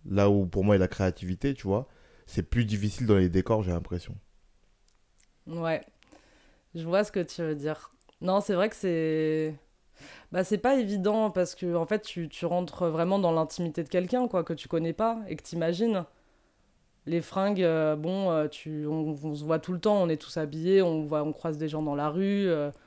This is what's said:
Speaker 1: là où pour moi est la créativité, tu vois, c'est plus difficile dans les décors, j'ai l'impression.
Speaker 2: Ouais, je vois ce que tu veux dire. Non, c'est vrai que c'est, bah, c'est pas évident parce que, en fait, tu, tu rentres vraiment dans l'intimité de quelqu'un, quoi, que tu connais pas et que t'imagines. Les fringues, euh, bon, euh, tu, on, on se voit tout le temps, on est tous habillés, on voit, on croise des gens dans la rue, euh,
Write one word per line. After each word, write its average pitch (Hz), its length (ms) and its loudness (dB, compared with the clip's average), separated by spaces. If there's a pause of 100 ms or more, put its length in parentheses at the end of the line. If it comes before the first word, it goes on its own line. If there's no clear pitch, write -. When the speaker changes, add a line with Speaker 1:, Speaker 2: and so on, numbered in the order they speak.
Speaker 1:
là 101 240 4
où 101 160 6
pour 92 180 0
moi 101 120 6
est 98 40 6
la 92 100 4
créativité, 92 640 -2
tu - 120 -10
vois, 104 220 0 (380)
c'est - 160 -4
plus 117 240 0
difficile 107 400 -2
dans 104 100 8
les 92 140 6
décors, 104 320 2
j'ai 90 100 -2
l'impression. 87 420 -6 (1300)
Speaker 2:
Ouais, 160 360 -2 (920)
je 165 100 -8
vois 180 200 2
ce 208 60 -8
que 196 100 -4
tu 175 200 -6
veux 156 140 -2
dire. 151 360 -6 (300)
Non, 185 220 2
c'est 202 120 0
vrai 190 140 2
que 214 80 -8
c'est, 156 760 0 (760)
bah, 185 140 0
c'est 208 140 0
pas 262 200 4
évident 208 520 2
parce 180 240 0
que, 175 200 -4
en 165 120 0
fait, 208 160 -2
tu, 170 260 -8
tu - 160 -10
rentres 175 400 -2
vraiment 170 340 2
dans 175 140 4
l'intimité 165 500 -2
de 147 60 -6
quelqu'un, 185 400 0
quoi, 175 160 0
que 170 80 -6
tu - 160 -10
connais 165 240 -2
pas 226 260 -2 (100)
et 160 80 -8
que - 60 -14
t'imagines. 170 640 0 (1040)
Les 170 120 0
fringues, 190 420 0
euh, 160 320 2
bon, 180 380 -2
euh, 156 160 2
tu, 151 360 -8
on, 156 380 -2
on 156 140 -4
se 147 80 -10
voit 160 160 0
tout 180 120 -6
le 180 60 -4
temps, 208 240 2
on 170 60 2
est 160 80 0
tous - 220 -10
habillés, 160 440 2
on 160 220 0
voit, 151 180 -2
on 151 100 -2
croise 156 240 -6
des 156 120 -4
gens 156 120 -4
dans 151 140 -2
la 147 140 -2
rue, 196 400 0
euh, 147 240 0 (140)